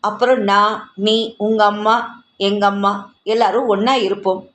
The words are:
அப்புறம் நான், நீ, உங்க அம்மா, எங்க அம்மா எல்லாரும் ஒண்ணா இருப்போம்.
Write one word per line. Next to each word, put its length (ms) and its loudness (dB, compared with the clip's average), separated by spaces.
அப்புறம் 380 0
நான், 560 0
நீ, 440 0
உங்க 260 2
அம்மா, 580 0
எங்க 300 0
அம்மா 460 -2
எல்லாரும் 440 0
ஒண்ணா 280 0
இருப்போம். 600 -4